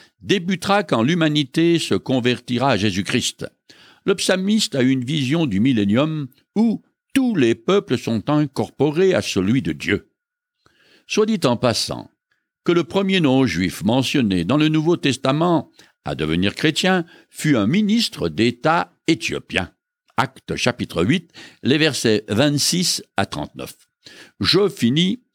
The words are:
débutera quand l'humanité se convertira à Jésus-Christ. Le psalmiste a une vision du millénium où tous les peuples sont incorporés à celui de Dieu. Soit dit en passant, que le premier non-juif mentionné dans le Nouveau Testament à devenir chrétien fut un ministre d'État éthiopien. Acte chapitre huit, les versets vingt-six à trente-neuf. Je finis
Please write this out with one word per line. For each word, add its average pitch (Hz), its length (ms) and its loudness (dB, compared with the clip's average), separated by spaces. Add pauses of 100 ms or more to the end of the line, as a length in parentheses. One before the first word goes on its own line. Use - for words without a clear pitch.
(200)
débutera 185 640 0
quand 120 180 0
l'humanité 160 760 2
se - 160 -2
convertira 123 800 0
à 110 40 2
Jésus-Christ. 101 720 -2 (580)
Le 196 100 0
psalmiste 196 600 0
a 135 80 2
une 131 220 2
vision 147 420 -2
du 95 120 -2
millénium 127 680 2 (260)
où 214 280 0 (320)
tous 254 200 2
les 117 200 2
peuples 185 420 0
sont 113 320 -4
incorporés 151 880 0
à 107 80 0
celui 101 400 0
de 82 100 -4
Dieu. 90 380 -4 (960)
Soit 214 200 0
dit 214 180 -2
en 120 140 2
passant, 104 520 -2 (540)
que 180 80 2
le 170 100 2
premier 190 380 0
non-juif 110 640 0
mentionné 110 640 0
dans 123 100 0
le 151 140 2
Nouveau 156 260 0
Testament 147 760 0 (360)
à 73 80 -4
devenir 82 400 0
chrétien 170 500 0 (240)
fut 147 300 0
un 101 80 2
ministre 202 640 0
d'État 139 640 -2 (120)
éthiopien. - 640 -4 (460)
Acte - 400 -6
chapitre 95 480 -2
huit, 160 260 -2 (320)
les 123 140 2
versets 123 520 0
vingt-six 147 760 0 (160)
à 98 80 0
trente-neuf. - 480 -12 (680)
Je 180 300 2
finis 165 500 0 (140)